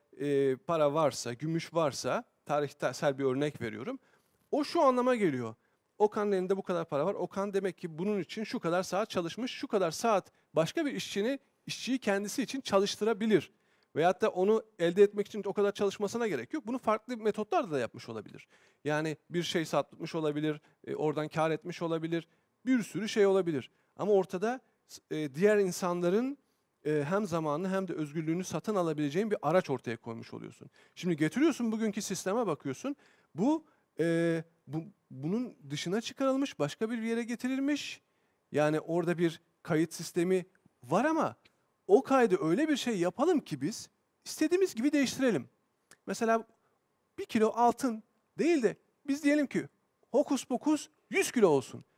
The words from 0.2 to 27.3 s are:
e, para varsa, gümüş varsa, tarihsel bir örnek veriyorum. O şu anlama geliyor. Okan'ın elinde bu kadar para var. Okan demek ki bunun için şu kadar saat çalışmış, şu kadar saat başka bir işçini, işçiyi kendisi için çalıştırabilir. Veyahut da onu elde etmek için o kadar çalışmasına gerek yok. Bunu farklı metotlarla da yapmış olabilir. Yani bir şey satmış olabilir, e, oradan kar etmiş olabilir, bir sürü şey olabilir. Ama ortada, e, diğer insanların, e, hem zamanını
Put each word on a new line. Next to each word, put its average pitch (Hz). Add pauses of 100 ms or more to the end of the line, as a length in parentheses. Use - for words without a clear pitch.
e, 139
para 151
varsa, 143
gümüş 156
varsa, 160 (200)
tarihsel 143
bir 139
örnek 139
veriyorum. 120 (520)
O 285
şu 339
anlama 254
geliyor. 131 (440)
Okan'ın 208
elinde 185
bu 196
kadar 170
para 147
var. 196
Okan 190
demek 190
ki 160
bunun 196
için 214
şu 233
kadar 175
saat 190
çalışmış, 190
şu -
kadar 185
saat 202 (200)
başka 285
bir 285
işçini, 269 (280)
işçiyi 240
kendisi 202
için 269
çalıştırabilir. 202 (460)
Veyahut 175
da 220
onu 208 (160)
elde 175
etmek 202
için 208
o 196
kadar 202
çalışmasına 208
gerek 139
yok. 269
Bunu 247
farklı 226
metotlarla 214
da 143
yapmış 120
olabilir. 110 (360)
Yani 151 (140)
bir 170
şey 165
satmış -
olabilir, 151 (260)
e, 139
oradan 151
kar 160
etmiş 165
olabilir, 165 (380)
bir 247
sürü 190
şey 208
olabilir. 175 (260)
Ama 180
ortada, 196 (500)
e, 151
diğer 202
insanların, 185 (480)
e, 151
hem 202
zamanını 160